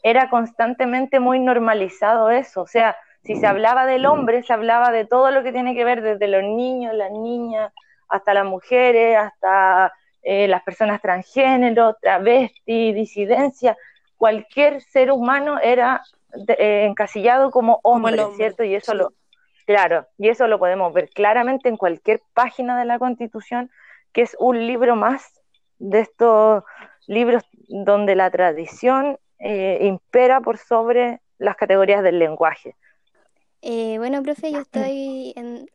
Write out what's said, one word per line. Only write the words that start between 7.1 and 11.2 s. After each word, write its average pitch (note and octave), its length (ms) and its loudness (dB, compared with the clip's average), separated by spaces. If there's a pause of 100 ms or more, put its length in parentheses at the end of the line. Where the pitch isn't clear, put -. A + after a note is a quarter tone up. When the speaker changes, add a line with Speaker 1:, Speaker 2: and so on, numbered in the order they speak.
Speaker 1:
niñas, A3+ 600 -8 (360)
hasta G3 260 -2
las G3 100 2
mujeres, A3+ 720 2
hasta, F#3+ 760 2 (300)
eh, G3 260 0
las F#3 160 0
personas G#3 360 -4
transgénero, A#3 1040 2